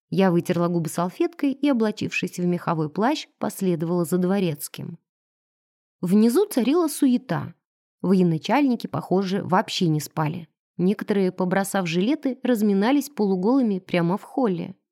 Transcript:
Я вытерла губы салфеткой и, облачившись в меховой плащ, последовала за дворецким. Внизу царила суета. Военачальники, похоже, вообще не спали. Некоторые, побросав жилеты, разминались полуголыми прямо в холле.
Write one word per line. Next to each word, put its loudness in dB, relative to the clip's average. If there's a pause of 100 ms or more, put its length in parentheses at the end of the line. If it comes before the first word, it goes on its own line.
Я 2
вытерла 0
губы -2
салфеткой -2
и, -2
облачившись -2
в 0
меховой -2
плащ, -2 (120)
последовала 0
за -2
дворецким. -2 (1000)
Внизу 4
царила 0
суета. -2 (460)
Военачальники, 2
похоже, -2
вообще 0
не 2
спали. -6 (300)
Некоторые, 0
побросав -2
жилеты, -2
разминались 2
полуголыми 0
прямо 0
в -10
холле. -4 (160)